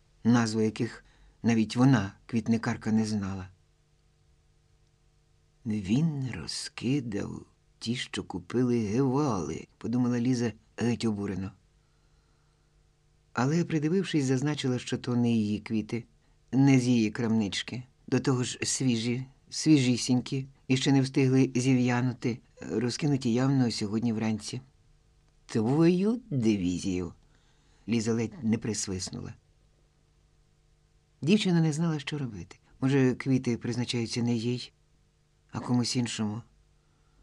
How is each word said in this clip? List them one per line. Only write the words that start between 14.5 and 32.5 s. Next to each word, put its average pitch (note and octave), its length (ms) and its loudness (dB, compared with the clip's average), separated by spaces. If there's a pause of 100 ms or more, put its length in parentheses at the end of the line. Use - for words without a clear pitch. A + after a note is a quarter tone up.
що A#2 200 -6
то B2 180 -2
не A#2+ 160 2
її G#2 280 0
квіти, A2 440 -4 (480)
не C3+ 260 6
з B2 100 2
її A2+ 220 4
крамнички. A2 720 -2 (240)
До B2+ 140 0
того B2+ 240 2
ж - 180 -8
свіжі, B2 640 0 (240)
свіжісінькі, C3 960 2 (220)
і C3 80 2
ще C3+ 160 2
не C#3 80 6
встигли C3 540 2
зів'янути, B2 840 0 (320)
Розкинуті A#2+ 640 0
явно C3 380 4
сьогодні A2 420 -2
вранці. A2 480 -4 (840)
Твою E3+ 720 2 (100)
дивізію. F#2 800 0 (760)
Ліза A2+ 260 0
ледь A#2 300 -4
не A2 140 0
присвиснула. F#2+ 760 -8 (1900)
Дівчина F3+ 380 4
не D#3+ 120 2
знала, D#3+ 260 -2
що C#3+ 200 -8
робити. G#2 400 -10 (220)